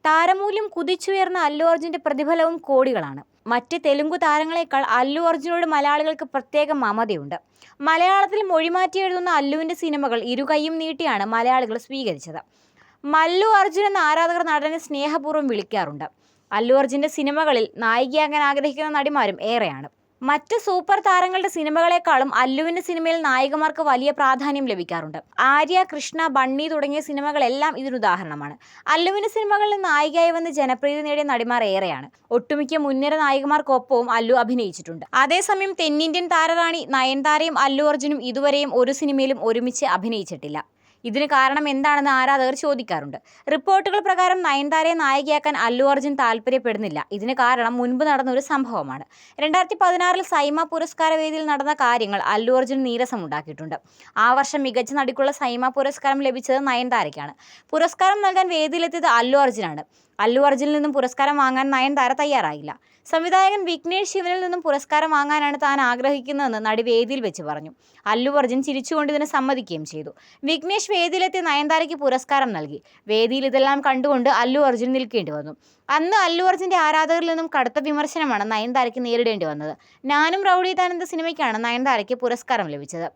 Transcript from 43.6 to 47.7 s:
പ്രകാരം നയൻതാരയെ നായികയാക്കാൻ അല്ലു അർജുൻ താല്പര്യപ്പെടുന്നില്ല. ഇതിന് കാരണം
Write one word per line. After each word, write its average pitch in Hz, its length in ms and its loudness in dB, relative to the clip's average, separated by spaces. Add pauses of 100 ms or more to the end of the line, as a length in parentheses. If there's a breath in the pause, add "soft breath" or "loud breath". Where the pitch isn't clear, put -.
പ്രകാരം 370 380 2
നയൻതാരയെ 311 560 0
നായികയാക്കാൻ 285 540 0 (100)
അല്ലു 247 260 2
അർജുൻ 277 300 0
താല്പര്യപ്പെടുന്നില്ല. 220 760 -2 (180)
ഇതിന് 233 240 -4
കാരണം 240 380 2